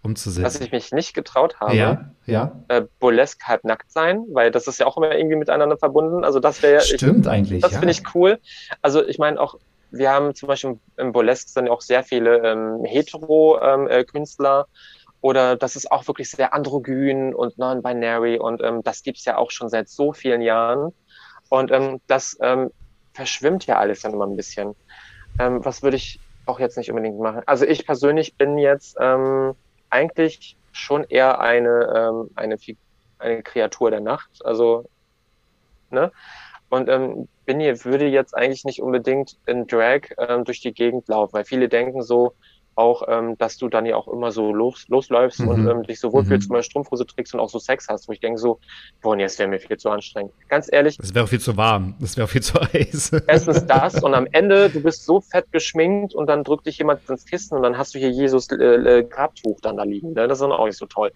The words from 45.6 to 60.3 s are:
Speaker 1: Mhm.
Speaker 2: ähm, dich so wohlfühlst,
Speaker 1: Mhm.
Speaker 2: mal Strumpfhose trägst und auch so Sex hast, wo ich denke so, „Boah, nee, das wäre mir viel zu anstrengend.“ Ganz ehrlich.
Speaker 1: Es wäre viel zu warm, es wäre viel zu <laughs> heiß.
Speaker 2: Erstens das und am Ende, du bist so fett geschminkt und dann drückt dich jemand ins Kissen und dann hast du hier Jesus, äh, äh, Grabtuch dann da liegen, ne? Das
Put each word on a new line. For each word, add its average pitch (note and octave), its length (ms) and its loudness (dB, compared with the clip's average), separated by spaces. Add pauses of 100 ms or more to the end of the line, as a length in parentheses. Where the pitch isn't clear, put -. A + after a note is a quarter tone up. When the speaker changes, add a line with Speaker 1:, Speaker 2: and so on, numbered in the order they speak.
Speaker 1:
Mhm. A2+ 60 2
Speaker 2:
ähm, A#2+ 120 0
dich A2 160 -10
so A2+ 140 -4
wohlfühlst, G2+ 380 2
Speaker 1:
Mhm. A#2+ 60 0
Speaker 2:
mal A#2 60 2
Strumpfhose C3 440 -6
trägst - 280 -10
und A#2 60 -4
auch A2 80 -2
so A#2 100 -10
Sex - 300 -4
hast, G#2+ 180 -8
wo A2+ 60 -12
ich - 80 -12
denke A2+ 180 -6
so, A2+ 220 -2 (400)
„Boah, A2 160 0
nee, G2 80 -2
das F#2+ 140 -6
wäre G2+ 100 0
mir G2 100 -4
viel - 200 -8
zu - 120 -4
anstrengend.“ G#2 420 -8 (160)
Ganz D3 220 0
ehrlich. C#3+ 320 2
Speaker 1:
Es F#2+ 120 -12
wäre A#2 120 2
viel B2 140 0
zu A2 160 -4
warm, G#2 460 0
es - 160 -8
wäre A2 100 -2
viel B2+ 140 0
zu - 120 -4
<laughs> - 60 6
heiß. - 520 -2 (140)
Speaker 2:
Erstens D#3+ 400 4
das C#3+ 360 2
und C#3 120 4
am B2+ 160 2
Ende, G3 400 6
du D3+ 100 -4
bist D#3 260 0
so F#3+ 160 4
fett - 280 -2
geschminkt F#3 640 0
und D3+ 140 -2
dann D3 160 0
drückt D3+ 220 -2
dich D#3 120 -8
jemand D3+ 300 0
ins C3 160 -8
Kissen E3+ 320 -8
und C3 80 0
dann B2 140 0
hast C3+ 160 -6
du C3+ 40 -8
hier C3 120 0
Jesus, C3 400 0
äh, - 60 -2
äh, B2 480 6
Grabtuch A#2+ 580 -6
dann G#2+ 160 -4
da G#2 60 -4
liegen, G2+ 280 -6
ne? A#2 160 0
Das C3+ 100 0